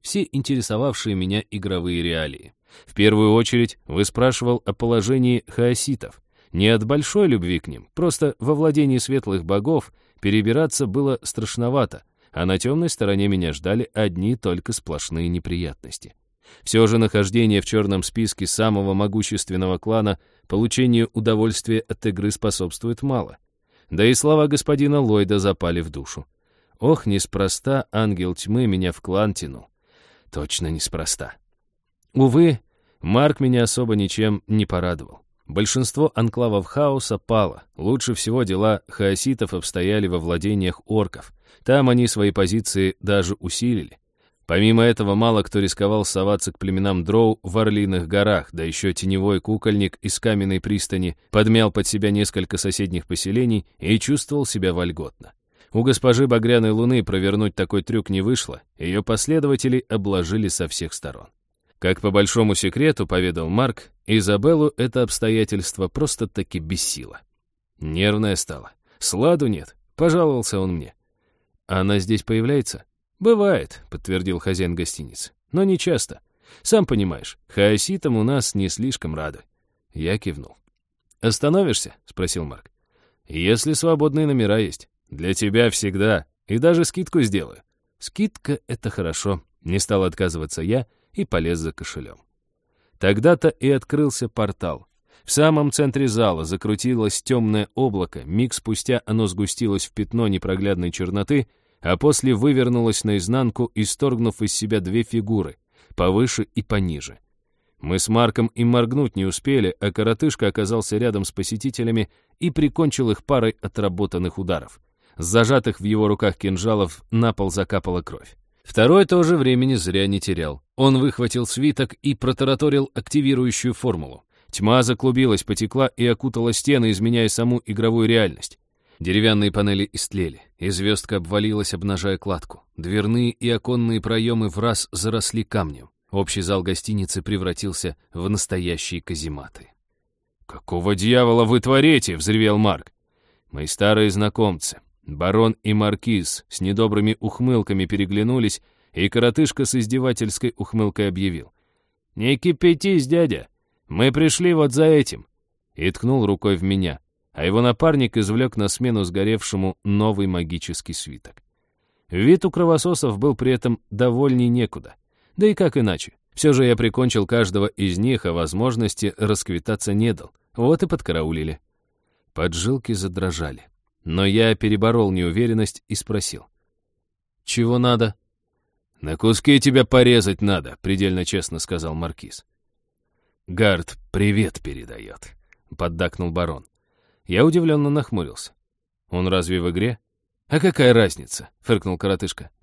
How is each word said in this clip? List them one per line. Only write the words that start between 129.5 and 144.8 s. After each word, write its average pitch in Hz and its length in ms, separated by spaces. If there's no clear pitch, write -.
панели 101 400
истлели, 87 500
и 90 120
звёздка 98 480
обвалилась, 104 560
обнажая 95 440
кладку. - 460
Дверные 107 540
и 117 180
оконные 117 500
проёмы 113 480
враз 104 440
заросли 107 520
камнем. 76 460
Общий 98 300
зал 92 220
гостиницы 95 580
превратился 92 760
в 90 160
настоящие 90 720
казематы. 73 720
"Какого 90 500
дьявола 117 480
вы 113 160
творите?" — 131 580
взревел 104 400
Марк. 101 360
Мои 76 160
старые 107 420
знакомцы, 104 680